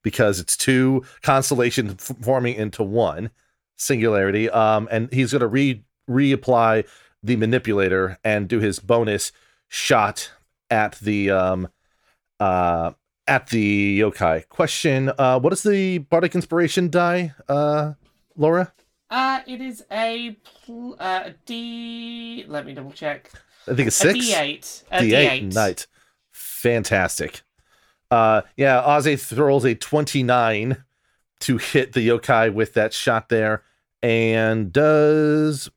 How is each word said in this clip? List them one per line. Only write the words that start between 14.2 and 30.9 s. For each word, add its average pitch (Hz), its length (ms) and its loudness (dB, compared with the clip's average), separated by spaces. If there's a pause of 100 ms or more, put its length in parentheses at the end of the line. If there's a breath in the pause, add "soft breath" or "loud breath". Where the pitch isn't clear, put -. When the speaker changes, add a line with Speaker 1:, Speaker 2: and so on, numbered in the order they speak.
Speaker 1:
Question, 135 680 -2
uh, 131 200 2
what 143 140 2
is 190 120 -4
the 190 340 0
Bardic 170 360 0
Inspiration 175 560 0
die, 175 440 0 (160)
uh, 147 420 0 (460)
Laura? 165 340 2 (380)
Speaker 2:
Uh, 262 360 -2
it 254 140 -12
is 254 320 -12
a 226 460 -4 (280)
pl-, 240 320 -14
uh, 185 280 -4
a 180 60 -16 (140)
D, 233 1000 -12
let 147 180 -10
me 143 80 -16
double 135 180 -16
check. 147 400 -10 (360 soft breath)
Speaker 1:
I 131 80 -4
think 123 140 0
it's - 100 -2
Speaker 2:
A 180 140 4
Speaker 1:
six? 247 140 -2
Speaker 2:
D 208 60 0
eight. 147 560 -6
A 180 120 0
Speaker 1:
D 110 120 4
eight, 143 160 4 (120)
Speaker 2:
D 101 60 -8
eight. 95 60 -6
Speaker 1:
nice. 104 340 0 (440)
Fantastic. 98 1120 -2 (680)
Uh, 110 320 4 (140)
yeah, 135 260 4
Aze 143 420 2
throws 139 400 2
a 120 120 2
twenty-nine 123 1080 0 (580)